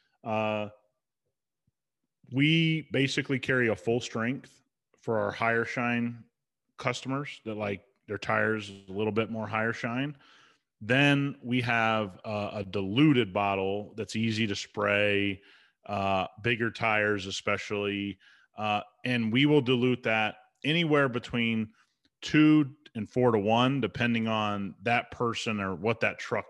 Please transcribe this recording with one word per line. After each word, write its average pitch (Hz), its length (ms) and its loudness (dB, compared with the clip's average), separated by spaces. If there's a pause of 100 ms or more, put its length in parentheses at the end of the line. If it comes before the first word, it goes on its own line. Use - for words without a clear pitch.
(240)
Uh, 107 460 -2 (1600)
we 160 600 4
basically 135 480 0
carry 123 300 2
a 104 60 2
full 117 240 0
strength 120 600 -6 (400)
for 113 180 -2
our 101 120 0
higher 117 340 0
shine 120 580 -2 (540)
customers 135 680 -6
that 110 120 -8
like 101 240 -4 (260)
their 104 100 -4
tires 107 540 0 (160)
a 95 40 -14
little 107 200 -2
bit 107 200 0
more 110 160 -6
higher 110 260 -2
shine. 127 420 -4 (640)
Then 139 640 4
we 123 180 0
have 110 640 0
a, 104 320 -4
a 104 80 -4
diluted 104 720 2
bottle 98 640 -2
that's 107 180 -8
easy 110 320 0
to 98 80 -4
spray, 101 840 0 (460)
uh, 98 400 0 (140)
bigger 117 300 -2
tires 107 540 0
especially. 101 920 -4 (400)
Uh, 104 240 0 (240)
and 120 260 0
we 131 140 4
will 147 160 6
dilute 123 420 0
that 110 320 0 (280)
anywhere 147 460 2
between 113 600 -2 (520)
two 151 480 6 (260)
and 107 140 -6
four 123 220 4
to 110 80 4
one, 120 420 2
depending 117 460 0
on 104 560 -2
that 117 280 0
person 113 480 -4
or 95 160 -2
what 107 260 -2
that 101 180 -2
truck - 300 -4